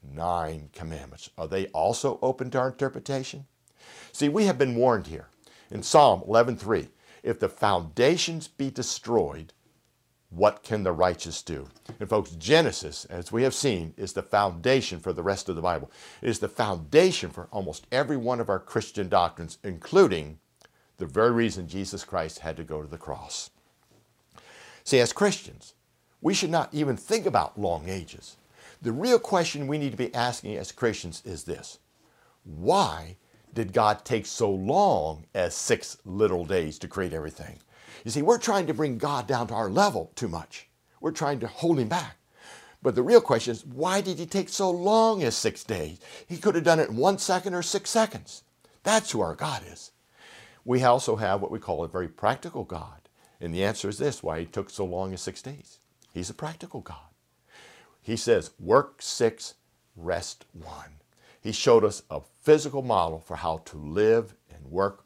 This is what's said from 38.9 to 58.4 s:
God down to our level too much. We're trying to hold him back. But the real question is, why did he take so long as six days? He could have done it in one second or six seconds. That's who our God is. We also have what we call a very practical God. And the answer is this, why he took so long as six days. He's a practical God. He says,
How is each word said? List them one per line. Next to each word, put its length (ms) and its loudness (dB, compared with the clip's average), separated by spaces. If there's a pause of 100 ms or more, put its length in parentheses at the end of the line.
God 300 -2
down 200 0
to 60 -8
our 160 -2
level 460 2
too 140 -6
much. 400 -12 (320)
We're 100 -2
trying 300 -4
to 60 -4
hold 300 0
him 120 0
back. 300 -6 (640)
But 140 0
the 80 4
real 160 10
question 320 2
is, 140 -10
why 340 -2
did 180 -4
he 80 -8
take 220 -2
so 240 0
long 520 4
as 120 2
six 300 -4
days? 340 -6 (260)
He 120 -10
could 180 2
have 80 0
done 160 6
it 80 2
in 80 -6
one 220 4
second 380 -2
or 60 -2
six 280 -4
seconds. 540 -2 (400)
That's 280 2
who 80 -2
our 160 -2
God 320 -6
is. 240 -20 (720)
We 220 2
also 320 4
have 240 0
what 100 -6
we 80 -6
call 240 -4
a 60 -6
very 180 -6
practical 560 -4
God. 460 -14 (320)
And 120 -6
the 120 0
answer 240 -2
is 80 -8
this, 260 -4
why 160 -4
he 60 -6
took 240 -8
so 160 -6
long 280 -6
as 80 -10
six 200 -10
days. 380 -18 (340)
He's 160 -8
a 40 -12
practical 460 -12
God. 300 -18 (920)
He 140 -4
says, 440 2